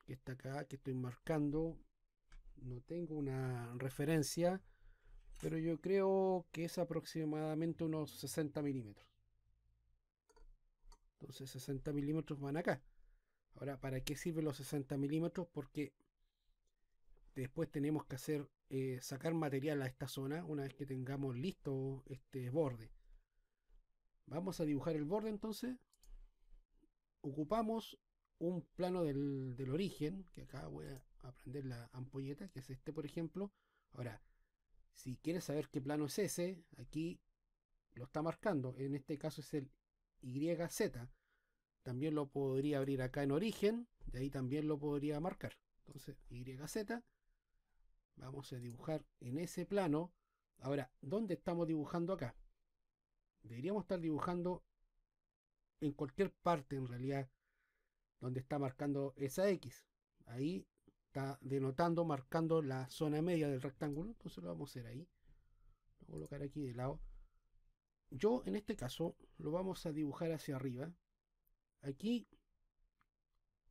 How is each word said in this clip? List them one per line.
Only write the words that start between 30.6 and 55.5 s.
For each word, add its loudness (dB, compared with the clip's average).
voy -8
a -14
prender -8
la -8
ampolleta, -6
que -10
es -12
este, -8
por -2
ejemplo. -2
Ahora, -6
si -8
quieres 0
saber 0
qué 0
plano 2
es -2
ese, 0
aquí -4
lo -10
está -4
marcando. 2
En 0
este -4
caso -4
es -8
el -2
Y 2
Z. 0
También 0
lo 2
podría 2
abrir 2
acá 0
en 4
origen, 2
y -4
ahí 0
también 0
lo 2
podría 2
marcar. -4
Entonces, -12
Y -8
Z. -2
Vamos -8
a -6
dibujar -4
en -4
ese -4
plano. 2
Ahora, 0
¿dónde 2
estamos 2
dibujando 2
acá? -2
Deberíamos 0
estar 0
dibujando 2